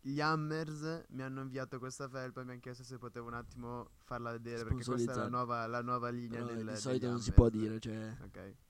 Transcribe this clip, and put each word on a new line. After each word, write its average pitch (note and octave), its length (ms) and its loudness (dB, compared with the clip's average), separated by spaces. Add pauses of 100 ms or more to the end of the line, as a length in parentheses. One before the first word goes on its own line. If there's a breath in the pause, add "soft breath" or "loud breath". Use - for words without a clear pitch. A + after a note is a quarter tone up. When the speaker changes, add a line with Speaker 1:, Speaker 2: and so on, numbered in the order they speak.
Speaker 1:
gli C#3 200 -2
Hammers D#3 880 0
mi C3 140 -8
hanno C3+ 180 -6
inviato C3 400 -6
questa C3 280 -8
felpa C3 320 -8
e B2+ 40 -8
mi B2 80 -8
hanno B2 80 -10
chiesto B2+ 240 -12
se B2+ 140 -10
potevo A#2+ 280 -8
un A#2 80 -8
attimo A#2+ 540 -8 (160)
farla A#2+ 260 -6
vedere, A#2 280 -6
perché A2+ 160 2
questa B2 180 -2
è - 20 2
la B2 80 2
Speaker 2:
Sponsorizzare. A#2+ 280 0
Speaker 1:
nuova, A#2+ 360 0
la A#2+ 160 -2
nuova A#2+ 280 0
linea A#2+ 320 -4
Speaker 2:
Però A#2+ 40 -2
Speaker 1:
del, A#2 120 -4
Speaker 2:
di A2 60 -2
Speaker 1:
degli G#2+ 120 -4
Speaker 2:
solito B2+ 320 2
non A#2+ 120 2
si A#2 100 -2
Speaker 1:
Hammers. A#2 40 2
Speaker 2:
può A#2+ 140 12 (120)
dire, A2 200 0
cioè. A2 420 -6
Speaker 1:
Ok. G2 320 -12 (160)